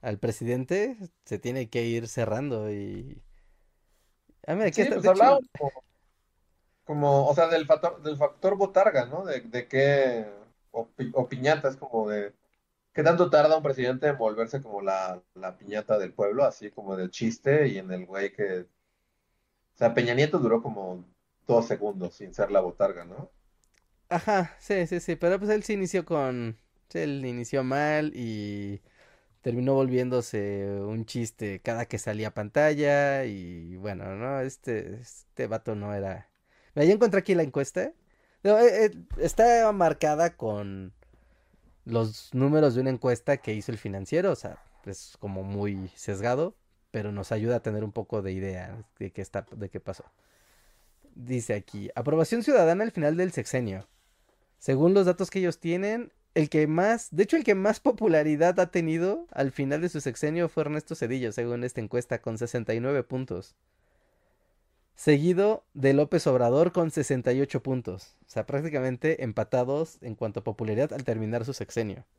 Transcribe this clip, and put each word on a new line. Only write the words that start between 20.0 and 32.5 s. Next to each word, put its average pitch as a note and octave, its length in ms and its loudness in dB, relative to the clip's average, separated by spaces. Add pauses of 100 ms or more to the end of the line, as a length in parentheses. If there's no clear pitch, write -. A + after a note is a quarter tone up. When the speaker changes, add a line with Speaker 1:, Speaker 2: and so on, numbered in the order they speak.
Speaker 2:
Nieto D3+ 240 2
duró A2+ 240 2
como F#2 420 -8 (420)
dos A#2 200 4
segundos G2 500 -4
sin F#2 180 -16
ser G2+ 160 0
la G2+ 100 6
botarga, F2+ 460 -2
¿no? G#2 240 -16 (800)
Speaker 1:
Ajá, F3+ 500 0
sí, F#3 260 0
sí, F3 140 -4
sí, - 160 -4
pero F3 220 2
pues G#3 120 -2
él G#3+ 140 2
sí - 80 -2
inició F#3+ 320 -2
con, B2+ 540 -2 (300)
sí, E3+ 120 -8
él C#3 240 -4
inició B2 400 -4
mal D3+ 500 0
y G#2 680 -6 (580)
terminó B2+ 340 0
volviéndose B2 960 0 (120)
un A2 260 -6
chiste G#2+ 560 -6
cada A#2 240 -4
que - 120 -8
salía G#2+ 300 -6
a - 60 -12
pantalla C#3+ 920 2